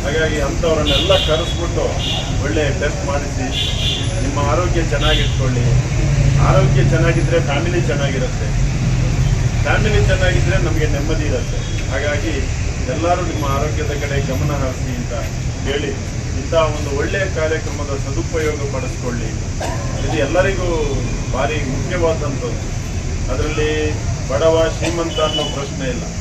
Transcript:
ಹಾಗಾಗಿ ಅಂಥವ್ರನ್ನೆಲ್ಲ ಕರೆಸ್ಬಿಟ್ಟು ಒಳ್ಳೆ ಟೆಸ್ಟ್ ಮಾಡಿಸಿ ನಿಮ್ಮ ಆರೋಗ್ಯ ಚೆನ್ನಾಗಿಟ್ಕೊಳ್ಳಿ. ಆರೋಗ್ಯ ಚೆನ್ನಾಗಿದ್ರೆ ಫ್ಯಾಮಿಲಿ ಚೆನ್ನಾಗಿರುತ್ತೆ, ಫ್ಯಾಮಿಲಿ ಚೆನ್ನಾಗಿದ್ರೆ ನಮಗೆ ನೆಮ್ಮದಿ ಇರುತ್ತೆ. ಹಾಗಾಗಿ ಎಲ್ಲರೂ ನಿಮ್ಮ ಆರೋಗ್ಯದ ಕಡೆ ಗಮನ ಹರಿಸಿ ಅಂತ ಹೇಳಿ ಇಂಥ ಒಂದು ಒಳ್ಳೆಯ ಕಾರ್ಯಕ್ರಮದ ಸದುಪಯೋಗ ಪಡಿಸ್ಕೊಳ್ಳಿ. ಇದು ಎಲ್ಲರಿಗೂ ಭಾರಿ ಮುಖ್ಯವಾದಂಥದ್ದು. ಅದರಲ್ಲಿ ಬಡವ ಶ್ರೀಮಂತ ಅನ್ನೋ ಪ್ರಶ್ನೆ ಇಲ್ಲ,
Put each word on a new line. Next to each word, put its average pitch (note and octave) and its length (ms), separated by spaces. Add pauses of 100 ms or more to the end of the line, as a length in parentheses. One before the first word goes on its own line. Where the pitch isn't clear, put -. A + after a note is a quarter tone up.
ಹಾಗಾಗಿ D#3 380
ಅಂಥವ್ರನ್ನೆಲ್ಲ D#3 760
ಕರೆಸ್ಬಿಟ್ಟು D#3+ 640 (600)
ಒಳ್ಳೆ D3 360
ಟೆಸ್ಟ್ - 260
ಮಾಡಿಸಿ F#3 380 (760)
ನಿಮ್ಮ - 180
ಆರೋಗ್ಯ - 440
ಚೆನ್ನಾಗಿಟ್ಕೊಳ್ಳಿ. B2 1120 (440)
ಆರೋಗ್ಯ C#3 480
ಚೆನ್ನಾಗಿದ್ರೆ E3+ 500
ಫ್ಯಾಮಿಲಿ D#3 420
ಚೆನ್ನಾಗಿರುತ್ತೆ, C#3 680 (1160)
ಫ್ಯಾಮಿಲಿ - 420
ಚೆನ್ನಾಗಿದ್ರೆ F#3 520
ನಮಗೆ D#3+ 300
ನೆಮ್ಮದಿ D#3 380
ಇರುತ್ತೆ. - 680
ಹಾಗಾಗಿ F#3+ 420 (580)
ಎಲ್ಲರೂ E3+ 300
ನಿಮ್ಮ - 240
ಆರೋಗ್ಯದ C#3 420
ಕಡೆ C#3+ 400
ಗಮನ C3+ 240
ಹರಿಸಿ B2 440
ಅಂತ A#2+ 180 (540)
ಹೇಳಿ C#3+ 200 (540)
ಇಂಥ - 120
ಒಂದು E3 440
ಒಳ್ಳೆಯ A3+ 280
ಕಾರ್ಯಕ್ರಮದ D#3 720
ಸದುಪಯೋಗ - 800
ಪಡಿಸ್ಕೊಳ್ಳಿ. B2 500 (840)
ಇದು - 100
ಎಲ್ಲರಿಗೂ E3 800 (360)
ಭಾರಿ - 220
ಮುಖ್ಯವಾದಂಥದ್ದು. - 1200 (540)
ಅದರಲ್ಲಿ D3+ 600 (380)
ಬಡವ D#3+ 480
ಶ್ರೀಮಂತ E3 420
ಅನ್ನೋ D#3 240
ಪ್ರಶ್ನೆ C#3+ 460
ಇಲ್ಲ, - 140 (180)